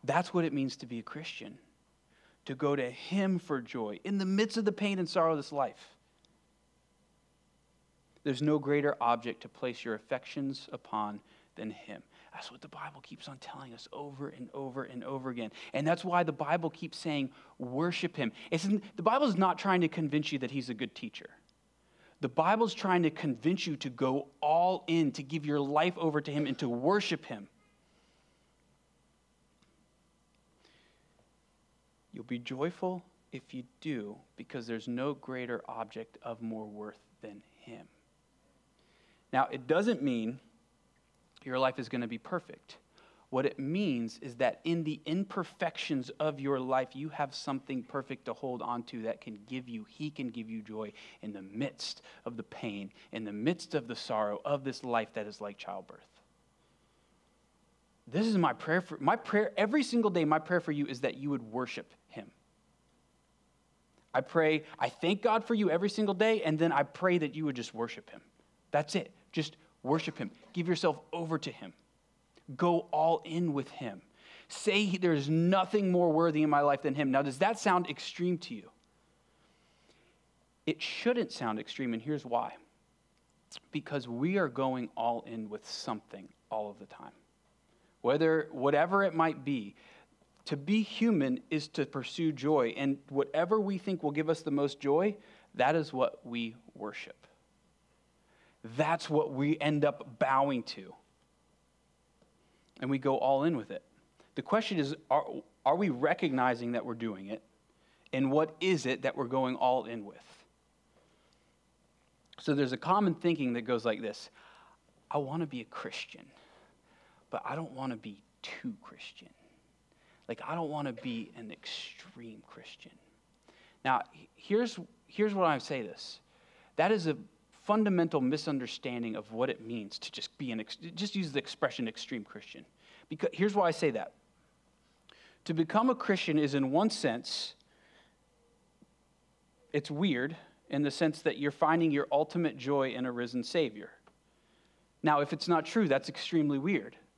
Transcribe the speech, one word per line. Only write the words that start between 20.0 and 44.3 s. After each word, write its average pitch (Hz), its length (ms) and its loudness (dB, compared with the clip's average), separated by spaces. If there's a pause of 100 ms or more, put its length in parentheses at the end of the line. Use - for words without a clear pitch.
you 135 60 -2
that 123 120 -4
he's 131 180 -6
a 120 40 -4
good 110 220 -6
teacher. - 340 -12 (920)
The 135 80 0
Bible's 202 440 4
trying 180 300 2
to 160 60 6
convince 160 580 0
you 156 80 -2
to 135 140 -6
go 131 380 0 (120)
all 170 480 4
in, 165 240 4
to 151 120 -8
give 143 220 -6
your 147 140 2
life 151 380 2
over 156 240 2
to 151 100 -6
him 147 160 0
and 131 120 -2
to 131 100 0
worship 156 560 2
him. 104 240 -10 (4000)
You'll 117 100 -12
be 120 160 -6
joyful 175 640 -4 (300)
if - 200 -14
you 127 100 -10 (180)
do, 110 340 -6 (220)
because 123 280 -10
there's 113 220 -6
no 131 280 -2
greater 127 520 -6
object 113 560 -10
of 117 180 -8
more 110 240 -8
worth 104 360 -12 (200)
than 104 220 -16 (160)
him. - 260 -18 (1500)
Now, 131 180 4
it 127 160 -10
doesn't 180 340 4
mean 123 380 0 (1040)
your 127 160 -2
life 131 180 4
is 123 120 -6
gonna 120 180 -2
be 113 120 -8
perfect. - 580 -10 (560)
What 131 140 2
it - 100 -2
means 135 640 -2
is 123 140 -10